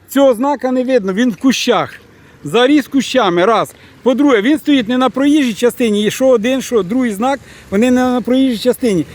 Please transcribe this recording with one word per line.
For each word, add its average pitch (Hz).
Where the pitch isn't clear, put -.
цього 269
знака 262
не 254
видно, 233
він 240
в 175
кущах. 208
Заріс 247
кущами, 196
раз. 202
По-друге, 254
він 277
стоїть 262
не 247
на 254
проїжджій 277
частині, 220
і 185
що 262
один, 254
що 214
другий 233
знак, 262
вони 226
не 247
на 247
проїжджій 254
частині. 220